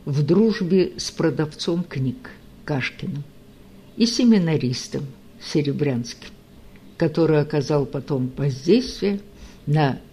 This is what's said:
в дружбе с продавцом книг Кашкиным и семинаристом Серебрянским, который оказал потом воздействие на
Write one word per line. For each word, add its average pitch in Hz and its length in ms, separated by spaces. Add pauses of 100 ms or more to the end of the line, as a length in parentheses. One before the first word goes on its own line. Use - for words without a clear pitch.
в 147 180
дружбе 185 720
с - 140
продавцом 160 720
книг - 480 (340)
Кашкиным 143 580 (720)
и 233 100
семинаристом 160 1000 (360)
Серебрянским, 139 880 (680)
который 156 420
оказал 147 460
потом 131 500
воздействие 196 840 (440)
на 147 340 (140)